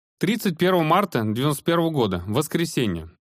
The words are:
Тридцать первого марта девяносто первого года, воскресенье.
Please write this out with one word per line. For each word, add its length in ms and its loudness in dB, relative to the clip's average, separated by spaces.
Тридцать 400 -2
первого 260 4
марта 400 2
девяносто 400 -2
первого 260 2
года, 360 0
воскресенье. 840 -2